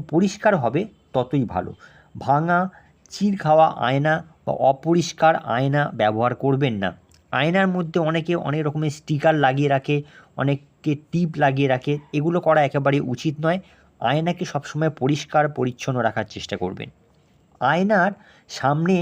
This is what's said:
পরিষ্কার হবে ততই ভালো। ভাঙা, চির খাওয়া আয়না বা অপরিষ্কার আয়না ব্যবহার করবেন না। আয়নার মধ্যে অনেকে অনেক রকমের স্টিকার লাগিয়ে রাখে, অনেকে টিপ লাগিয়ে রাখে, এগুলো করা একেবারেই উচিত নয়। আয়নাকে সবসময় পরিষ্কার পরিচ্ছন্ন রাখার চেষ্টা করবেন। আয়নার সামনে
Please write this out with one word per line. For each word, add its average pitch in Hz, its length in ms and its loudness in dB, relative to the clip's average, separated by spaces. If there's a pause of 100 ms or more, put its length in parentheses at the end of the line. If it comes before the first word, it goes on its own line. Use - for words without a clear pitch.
(120)
পরিষ্কার 196 420 2 (100)
হবে 127 180 -2 (340)
ততই 131 280 0 (100)
ভালো। 90 180 -4 (540)
ভাঙা, 165 340 2 (520)
চির 202 220 -2 (100)
খাওয়া 156 240 6 (200)
আয়না 143 260 2 (320)
বা - 80 -2 (180)
অপরিষ্কার 160 600 2 (220)
আয়না 139 260 0 (180)
ব্যবহার 110 340 2 (100)
করবেন 135 300 0 (100)
না। 92 60 -2 (420)
আয়নার 170 440 2
মধ্যে 170 240 -2 (100)
অনেকে 165 240 -2 (140)
অনেক 151 200 -2
রকমের 151 300 -2
স্টিকার 160 360 2 (120)
লাগিয়ে 139 300 2
রাখে, 147 200 0 (460)
অনেকে 139 500 -4 (200)
টিপ 170 180 0 (140)
লাগিয়ে 139 300 2
রাখে, 147 200 -2 (240)
এগুলো 170 200 0 (100)
করা 156 200 4
একেবারেই 143 360 0 (100)
উচিত 151 220 -4 (100)
নয়। 180 140 0 (500)
আয়নাকে 165 340 0 (100)
সবসময় 151 380 -2 (100)
পরিষ্কার 147 420 2 (140)
পরিচ্ছন্ন 127 400 -4 (100)
রাখার 107 260 -4
চেষ্টা 98 300 -10
করবেন। - 260 -6 (720)
আয়নার 185 500 2 (480)
সামনে 160 420 2